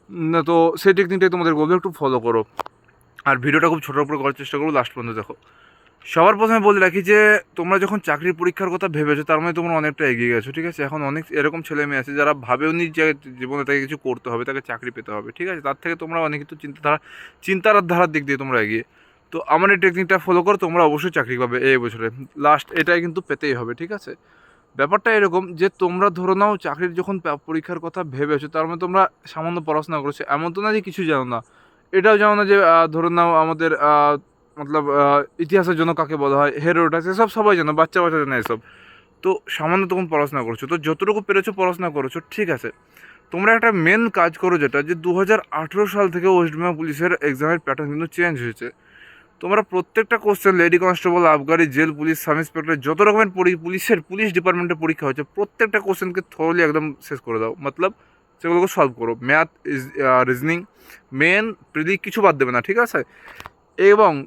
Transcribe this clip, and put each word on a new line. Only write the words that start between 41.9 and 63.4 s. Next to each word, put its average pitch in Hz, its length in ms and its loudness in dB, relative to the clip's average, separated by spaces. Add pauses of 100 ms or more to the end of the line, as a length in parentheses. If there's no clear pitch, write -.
করেছো, 143 300 -6 (100)
ঠিক 202 200 -4
আছে? 123 200 -6 (600)
তোমরা 202 240 2
একটা 226 180 2
মেন 196 360 2
কাজ 170 300 0
করো 180 200 2
যেটা, 143 240 0
যে 160 120 -4
দু 170 240 -2
হাজার 190 200 2 (120)
আঠেরো 160 360 -2
সাল 196 240 0
থেকে 175 160 -2
ওয়েস্ট 175 300 2
বেঙ্গল 170 200 -2
পুলিশের 160 360 -2
এক্সামের 151 460 -2
প্যাটার্ন 143 320 -6
কিন্তু 156 160 -6
চেঞ্জ 160 360 -4
হয়েছে। 117 280 -10 (720)
তোমরা 202 220 0
প্রত্যেকটা 202 560 -2
কোশ্চেন, 202 360 2
লেডি 170 240 4
কনস্টেবল, 175 480 2
আবগারি, 156 400 2
জেল 151 280 0
পুলিশ, 151 240 -2
সাব 156 180 -2
ইন্সপেক্টর, 156 400 -4
যত 147 240 -2
রকমের 208 300 4
পরি-, 180 280 2
পুলিশের, 180 420 -2
পুলিশ 196 320 -4
ডিপার্টমেন্টে 175 420 0
পরীক্ষা 160 320 -4
হয়েছে, 135 160 -4
প্রত্যেকটা 208 580 -2
কোশ্চেনকে 185 400 -4
thoroughly 165 400 -2
একদম 156 420 0
শেষ 135 180 -12
করে 113 200 -4
দাও, 113 200 -4
মতলব 160 320 -4 (500)
সেগুলোকে 175 240 2
সলভ 151 300 0
করো। 117 260 -4
ম্যাথ, 151 260 2 (180)
ইজ-, 139 360 -6
আহ, 127 200 4
রিজনিং, 143 420 -2 (480)
মেন, 185 400 2
প্রিলি 165 440 -6
কিছু 208 260 -6
বাদ 165 160 4
দেবে 127 140 0
না, 123 80 0
ঠিক 196 180 -2
আছে? 220 240 0 (720)